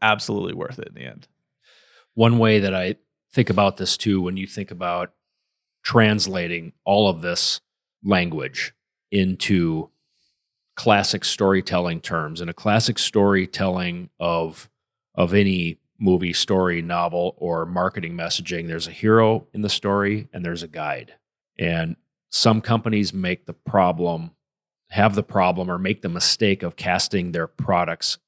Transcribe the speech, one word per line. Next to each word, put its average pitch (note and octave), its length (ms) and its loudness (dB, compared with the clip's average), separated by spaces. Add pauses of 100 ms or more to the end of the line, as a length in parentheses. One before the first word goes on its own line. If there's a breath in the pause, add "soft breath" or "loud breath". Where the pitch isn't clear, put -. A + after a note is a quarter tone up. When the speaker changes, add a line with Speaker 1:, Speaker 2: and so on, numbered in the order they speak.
Speaker 1:
absolutely G#2 520 0
worth E2+ 260 -10
it - 100 -14
in - 40 -20
the B1 120 -16
end. - 220 -18 (880 soft breath)
Speaker 2:
One A#2 240 6
way A2 220 6
that F#2+ 160 0
I F#2 200 -2 (360)
think B2+ 180 2
about G2 280 2
this F#2+ 200 -2
too, G2 240 0
when F2+ 160 -4
you F#2+ 100 -8
think G2+ 240 -12
about F2 420 -6 (680)
translating F#2 880 2 (120)
all G2+ 240 4
of E2 120 -2
this - 400 -2 (420)
language E2+ 680 -2 (380)
into F2+ 800 0 (840)
classic G#2 500 2
storytelling F#2 760 0
terms, D#2+ 400 -6
in E2+ 80 -8
a E2+ 40 -8
classic G#2+ 440 0
storytelling F#2 1120 0 (100)
of, E2+ 500 -4 (440)
of F2 200 0
any F#2 440 2 (220)
movie, F2+ 340 2
story, F2+ 480 0
novel, F2 560 -2
or E2 280 -4
marketing F2 480 -4
messaging, E2+ 540 -6
there's D#2+ 200 -8
a E2 40 -14
hero A2 640 4
in G#2 80 -6
the G#2 80 -2
story G2+ 640 -2
and F2+ 100 -10
there's E2+ 200 -6
a E2 40 -12
guide. D2+ 460 -8 (460)
And E2 360 -2 (340)
some A2 320 2
companies A2+ 520 0
make F#2 320 -4
the E2+ 80 -12
problem, E2+ 800 0 (580)
have G#2 260 4
the G#3 80 0
problem, F2+ 460 0
or F2 80 -4
make F#2+ 240 -2
the F#2+ 80 -6
mistake F#2+ 540 0
of E2+ 120 -6
casting F2+ 580 -2
their E2 140 -4
products F2 720 -2 (100)